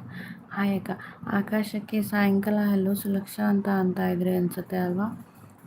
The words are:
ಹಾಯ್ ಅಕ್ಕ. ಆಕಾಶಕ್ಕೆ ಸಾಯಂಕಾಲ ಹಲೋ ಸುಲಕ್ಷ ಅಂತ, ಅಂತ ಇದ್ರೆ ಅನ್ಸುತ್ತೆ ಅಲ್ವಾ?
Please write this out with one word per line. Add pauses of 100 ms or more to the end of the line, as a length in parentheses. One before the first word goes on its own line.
(500)
ಹಾಯ್
ಅಕ್ಕ. (380)
ಆಕಾಶಕ್ಕೆ
ಸಾಯಂಕಾಲ
ಹಲೋ
ಸುಲಕ್ಷ
ಅಂತ,
ಅಂತ
ಇದ್ರೆ
ಅನ್ಸುತ್ತೆ
ಅಲ್ವಾ? (400)